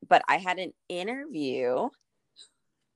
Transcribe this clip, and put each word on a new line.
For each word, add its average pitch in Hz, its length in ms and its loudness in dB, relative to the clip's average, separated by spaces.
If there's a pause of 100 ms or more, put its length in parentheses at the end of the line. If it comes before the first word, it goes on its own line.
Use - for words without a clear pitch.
But 175 200 8
I 143 100 4
had 180 220 -4
an 180 140 -8 (160)
interview 175 1000 -2 (1080)